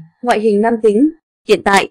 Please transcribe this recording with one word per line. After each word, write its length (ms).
ngoại 180
hình 200
nam 220
tính. 280
Hiện 140
tại, 280